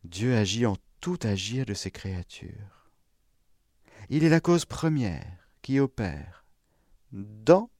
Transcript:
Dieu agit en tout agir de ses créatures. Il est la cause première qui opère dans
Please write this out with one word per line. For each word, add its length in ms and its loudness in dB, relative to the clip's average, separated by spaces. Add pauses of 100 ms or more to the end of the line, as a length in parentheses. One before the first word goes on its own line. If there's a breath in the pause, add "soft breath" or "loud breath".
Dieu 320 -2
agit 300 2
en 120 0 (220)
tout 220 -6
agir 440 -4
de 100 -6
ses 160 -8
créatures. 960 -12 (1200 loud breath)
Il 140 2
est 60 6
la 100 6
cause 260 4
première 840 -2 (140)
qui 180 0
opère 640 -4 (680)
dans 580 2 (100)